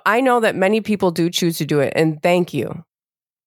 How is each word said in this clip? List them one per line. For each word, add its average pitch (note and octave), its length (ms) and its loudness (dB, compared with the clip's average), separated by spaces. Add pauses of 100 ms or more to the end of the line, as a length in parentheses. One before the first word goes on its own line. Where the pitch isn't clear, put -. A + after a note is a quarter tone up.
I G#3+ 140 2
know B3 200 2
that G#3+ 160 0
many G3 240 2
people G3+ 300 0
do E3+ 200 0
choose E3+ 280 -2
to D#3 80 -4
do D3 140 0
it. C3+ 160 0
And D#3 260 0
thank F3 320 2
you. D3 300 -8 (640)